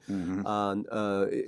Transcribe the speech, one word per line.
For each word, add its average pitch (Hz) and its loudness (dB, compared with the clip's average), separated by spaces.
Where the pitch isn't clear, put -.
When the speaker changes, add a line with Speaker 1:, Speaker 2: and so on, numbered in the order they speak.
Speaker 1:
Mm-hmm. 98 -2
Speaker 2:
Um, 104 0
uh, 101 2
y-, - 0